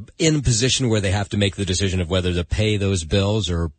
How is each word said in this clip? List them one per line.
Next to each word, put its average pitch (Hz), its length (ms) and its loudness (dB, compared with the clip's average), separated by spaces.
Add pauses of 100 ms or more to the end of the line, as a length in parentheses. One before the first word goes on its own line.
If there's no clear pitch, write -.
(200)
in 156 160 4
a 147 40 0
position 123 480 0
where 110 120 2
they 95 100 0
have 101 180 -2
to - 80 -4
make 101 200 0
the 101 80 -2
decision 92 360 -2
of 82 80 -4
whether 90 240 0
to 87 120 -2
pay 107 320 0
those 98 260 0
bills 98 480 0
or 85 280 -2